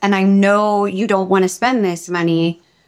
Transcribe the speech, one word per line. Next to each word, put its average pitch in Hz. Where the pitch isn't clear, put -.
And 202
I 190
know 202
you 202
don't 190
want 190
to 185
spend 233
this 175
money, 170